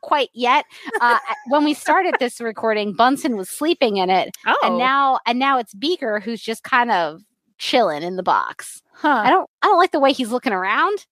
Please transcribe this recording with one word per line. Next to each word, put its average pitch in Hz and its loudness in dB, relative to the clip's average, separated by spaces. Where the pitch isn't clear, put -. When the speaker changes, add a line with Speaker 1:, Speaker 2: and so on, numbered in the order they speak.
Speaker 1:
quite - 0
yet. 247 2
Uh, 240 4
Speaker 2:
<laughs> - -12
Speaker 1:
when 285 2
we 302 2
started 349 0
this 240 -4
recording, 214 -2
Bunsen 254 2
was 190 -8
sleeping 285 0
in 185 0
it. 185 2
Speaker 2:
Oh. 226 2
Speaker 1:
And - 0
now, 269 2
and 240 -2
now 269 2
it's 233 -6
Beaker 226 -4
who's 220 -8
just 226 -10
kind 240 0
of 170 -2
chilling 170 0
in 180 -6
the 185 -6
box. - -2
Speaker 2:
Huh. - -4
Speaker 1:
I 220 4
don't, 349 2
I 339 2
don't 392 4
like 359 4
the 302 0
way 269 4
he's 247 -4
looking 247 -2
around. 254 -2